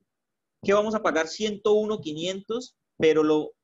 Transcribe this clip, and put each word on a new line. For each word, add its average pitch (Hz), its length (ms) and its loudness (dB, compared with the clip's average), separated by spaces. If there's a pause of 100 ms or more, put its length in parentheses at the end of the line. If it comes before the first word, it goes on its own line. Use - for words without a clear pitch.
(600)
que 196 120 2
vamos 208 200 2
a 214 80 -2
pagar 160 260 0
ciento 208 460 -2
uno 214 280 0
quinientos, 185 760 -8 (220)
pero 156 260 4
lo, 151 300 0 (100)